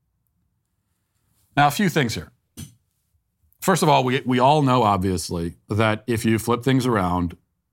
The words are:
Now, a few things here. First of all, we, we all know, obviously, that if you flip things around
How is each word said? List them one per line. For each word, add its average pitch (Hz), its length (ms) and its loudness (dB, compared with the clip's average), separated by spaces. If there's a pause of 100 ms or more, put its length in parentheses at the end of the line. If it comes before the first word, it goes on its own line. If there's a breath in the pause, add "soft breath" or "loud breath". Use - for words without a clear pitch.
(1600)
Now, 147 100 4
a 143 40 0
few 196 180 -2
things 131 260 -2
here. - 160 -14 (1300)
First 185 240 0
of 156 60 2
all, 135 140 4
we, 127 180 -2
we 123 180 0
all 147 220 4
know, 127 220 2
obviously, 90 720 -2 (100)
that 110 400 -2
if 113 160 -2
you 113 160 2
flip 113 240 -4
things 127 220 0
around 90 500 -2 (380)